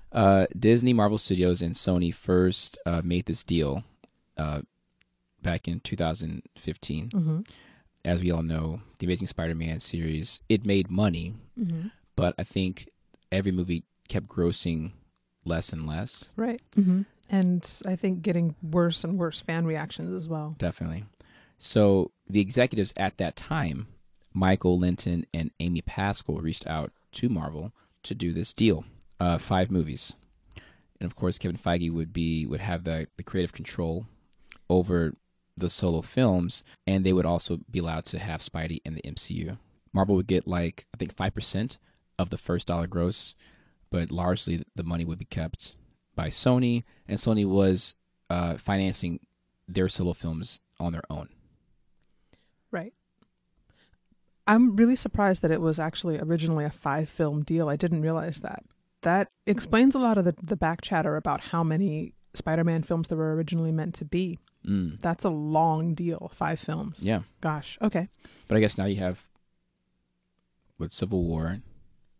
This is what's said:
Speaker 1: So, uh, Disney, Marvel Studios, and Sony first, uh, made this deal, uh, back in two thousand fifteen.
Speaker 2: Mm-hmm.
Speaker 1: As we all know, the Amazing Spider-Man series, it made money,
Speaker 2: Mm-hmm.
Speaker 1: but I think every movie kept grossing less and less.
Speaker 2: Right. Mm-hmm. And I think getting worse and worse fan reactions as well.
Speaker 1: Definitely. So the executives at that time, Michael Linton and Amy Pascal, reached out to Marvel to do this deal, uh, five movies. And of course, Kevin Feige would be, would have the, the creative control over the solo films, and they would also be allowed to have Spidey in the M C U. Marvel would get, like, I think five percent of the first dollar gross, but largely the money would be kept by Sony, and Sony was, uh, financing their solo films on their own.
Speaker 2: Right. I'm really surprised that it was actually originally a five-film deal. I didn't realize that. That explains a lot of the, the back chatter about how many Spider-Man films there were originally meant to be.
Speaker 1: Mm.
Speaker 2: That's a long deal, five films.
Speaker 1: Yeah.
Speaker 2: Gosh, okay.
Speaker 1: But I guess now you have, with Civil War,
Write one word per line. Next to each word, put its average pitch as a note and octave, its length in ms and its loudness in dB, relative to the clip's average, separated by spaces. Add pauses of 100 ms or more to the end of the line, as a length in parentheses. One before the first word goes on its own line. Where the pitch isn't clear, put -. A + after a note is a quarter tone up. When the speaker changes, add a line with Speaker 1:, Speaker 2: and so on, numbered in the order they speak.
(120)
Speaker 1:
So, - 60 -2
uh, G2 280 8 (100)
Disney, A#2+ 360 6
Marvel G#2+ 260 4
Studios, F2+ 420 4
and E2+ 140 -2
Sony F2+ 400 2
first, F#2 720 2
uh, E2+ 180 0
made F2 220 0
this - 160 -2
deal, D#2 400 0 (540)
uh, D2+ 260 -4 (800)
back E2+ 240 -2
in E2+ 140 -4
two - 160 -8
thousand D#2+ 460 -4 (140)
fifteen. - 520 -6
Speaker 2:
Mm-hmm. D#3+ 320 0 (640)
Speaker 1:
As F2 160 0
we F2+ 100 0
all E2 120 0
know, D#2+ 400 -4 (160)
the F2+ 80 -6
Amazing F2+ 220 0
Spider-Man E2 520 -4
series, D#2+ 680 -4
it A2 180 2
made G2 240 2
money, F#2 440 0 (240)
Speaker 2:
Mm-hmm. E3+ 300 -4 (280)
Speaker 1:
but - 220 2
I - 60 -4
think - 460 -4 (420)
every G2 180 2
movie F2+ 340 -2 (240)
kept - 200 -4
grossing E2+ 640 -2 (520)
less E2 280 -2
and D#2 140 -6
less. E2 500 -6
Speaker 2:
Right. A#3 240 -4 (160)
Mm-hmm. F#3+ 260 4 (280)
And F3+ 560 0
I F#3 100 -2
think F#3 260 -2
getting E3+ 400 2
worse E3+ 400 2
and F3+ 160 -2
worse E3 220 -2
fan E3 260 -2
reactions D#3+ 480 -6
as E3 140 -8
well. D#3 300 -6
Speaker 1:
Definitely. E2+ 460 -4 (540)
So G2+ 540 4 (160)
the G2+ 120 2
executives G#2+ 560 2
at F#2 200 -2
that F2 200 -2
time, G#2+ 520 -4 (460)
Michael F#2 440 4
Linton F2 540 0
and E2 260 -2
Amy E2+ 220 -2
Pascal, F#2+ 560 -4
reached D#2+ 300 -4
out D#2 260 -4 (200)
to - 180 -2
Marvel D#2 420 -4 (300)
to - 120 -8
do F2 200 -4
this - 180 -4
deal, G2 320 2 (340)
uh, F2 200 2
five F#2 320 0
movies. D#2 440 -2 (840)
And F2 60 -6
of - 100 -10
course, F2+ 220 -2
Kevin F2+ 180 -4
Feige F2 340 0
would E2 220 -4
be, E2 320 0
would C2 160 -4
have F2 240 -4
the, D#2+ 320 -4
the - 60 -12
creative F2+ 320 -2
control E2+ 500 -6 (640)
over F2 460 2 (420)
the F2 140 -2
solo E2 320 0
films, F#2 640 2 (220)
and F#2+ 180 2
they F#2+ 80 6
would F2+ 140 4
also E2+ 320 -2 (120)
be - 80 -4
allowed D#2+ 280 -4
to E2 120 -8
have D#2+ 220 -8
Spidey - 440 -6
in D#2 100 -8
the - 120 -12
M - 100 -10
C - 180 -4
U. - 240 -6 (340)
Marvel F#2+ 240 4
would F#2 100 2
get, F2+ 220 2
like, F2 440 -2
I - 40 -16
think - 180 -6
five F#2+ 200 -2
percent G#2+ 440 -4 (400)
of F2 120 -2
the - 80 -6
first - 280 -4
dollar E2+ 200 -2
gross, F2 480 -2 (560)
but E2+ 200 -2
largely F2 540 -2 (100)
the F2 80 -6
money E2+ 220 -4
would E2 140 -6
be - 60 -12
kept - 520 -8 (400)
by E2 120 -2
Sony, B2 540 2 (260)
and G2+ 100 -2
Sony G#2+ 280 2
was, F#2+ 480 4 (360)
uh, F2 260 -2
financing F#2+ 640 -2 (480)
their F#2 200 2
solo F2 240 -2
films D#2+ 480 -6 (200)
on E2+ 120 -2
their D#2+ 180 -8
own. D2+ 180 -10 (1400)
Speaker 2:
Right. F#3 220 -8 (1500)
I'm A3 300 8
really A#3 200 8
surprised G3+ 460 2
that D#3+ 80 4
it D#3+ 100 2
was D#3+ 180 2
actually D#3+ 400 -2
originally D#3+ 460 0
a D3+ 60 -4
five-film D3 760 -2
deal. E3 240 0
I D3 80 0
didn't D#3 260 0
realize D#3+ 380 -2
that. - 220 -10 (400)
That F#3 260 2 (180)
explains A3 480 4
a C#4 40 0
lot A3+ 200 2
of F#3 60 4
the, E3+ 180 2
the D#3 140 -4
back E3 260 -2
chatter D3+ 340 0
about C#3+ 240 -2
how E3+ 240 -2
many D#3+ 500 -2 (200)
Spider-Man E3 480 0
films E3 260 -2
there E3 100 -4
were D#3 160 0
originally E3 380 0
meant D#3+ 240 -2
to - 80 -10
be. F3 340 -4 (280)
Speaker 1:
Mm. F#2 340 -2
Speaker 2:
That's E3+ 240 -2
a G3 60 0
long D#3 640 2
deal, E3+ 400 -6
five D#3+ 260 -2
films. D#3+ 420 -8
Speaker 1:
Yeah. G#2 180 0 (200)
Speaker 2:
Gosh, - 400 -6
okay. G3+ 280 0 (400)
Speaker 1:
But G#2+ 80 4
I A2 40 6
guess G#2+ 160 4
now F#2+ 100 0
you G2+ 100 0
have, F#2 300 -4 (1500)
with D#2+ 140 -6
Civil F#2+ 320 0
War, E2 340 0 (600)